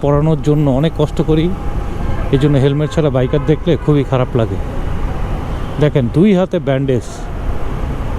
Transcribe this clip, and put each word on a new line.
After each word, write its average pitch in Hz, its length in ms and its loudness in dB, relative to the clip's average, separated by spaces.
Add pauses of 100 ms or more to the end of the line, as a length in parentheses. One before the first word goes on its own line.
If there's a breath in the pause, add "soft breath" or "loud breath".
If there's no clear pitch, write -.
পরানোর 147 420 2
জন্য 147 280 2
অনেক 143 280 2
কষ্ট 151 280 0
করি, 160 220 2 (840)
এই 135 60 6
জন্য 147 200 4
হেলমেট 143 320 2
ছাড়া 151 200 0
বাইকার 131 360 0
দেখলে 151 300 2
খুবই 143 280 2
খারাপ 127 320 0
লাগে। 107 200 0 (1200)
দেখেন, 139 340 2
দুই 196 200 4
হাতে 180 240 0
ব্যান্ডেজ, 135 440 0 (1160)